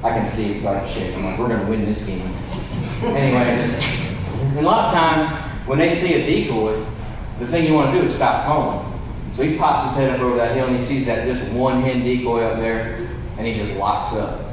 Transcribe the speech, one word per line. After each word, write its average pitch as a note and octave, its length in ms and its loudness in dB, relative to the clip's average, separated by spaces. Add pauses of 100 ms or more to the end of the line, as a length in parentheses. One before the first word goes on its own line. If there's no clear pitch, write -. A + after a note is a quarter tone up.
I - 80 0
can G#2+ 240 0
see G#2+ 160 -2
it G2+ 100 -4
start G2 260 -2
to F#2+ 60 -4
shake. F#2+ 220 -4
I'm F#2+ 100 -4
like, F#2+ 140 -2
"We're A#2+ 100 0
gonna G2+ 180 0
win G#2+ 180 0
this G#2+ 180 0
game." F#2 180 -4 (800)
Anyway, B2+ 640 2
just, - 180 -2
and - 760 -2
a - 20 2
lot G#3+ 240 4
of - 80 0
times, D#3+ 760 0
when C#3 120 2
they E3+ 200 4
see F3 140 2
a C3+ 100 4
decoy, A2 640 0 (540)
the B2 80 -4
thing D#3+ 180 2
you D#3 80 4
wanna D3 260 4
do - 60 4
is - 100 0
stop - 300 2
calling. - 400 0 (500)
So B2+ 60 -2
he D#3 160 2
pops - 320 2
his C#3 80 -2
head C3+ 140 4
up B2 100 0
over B2 160 2
that - 180 2
hill, C3 120 2
and B2 100 2
he A#2+ 80 -2
sees B2+ 220 0
that A2+ 180 0
just B2+ 260 -2
one B2+ 300 2
hen B2+ 220 2
decoy A#2+ 400 2
up A2+ 160 0
there, A2+ 500 -2 (300)
and A2+ 80 -4
he G#2+ 80 -2
just G#2 180 -2
locks G2 420 -2
up. - 360 -4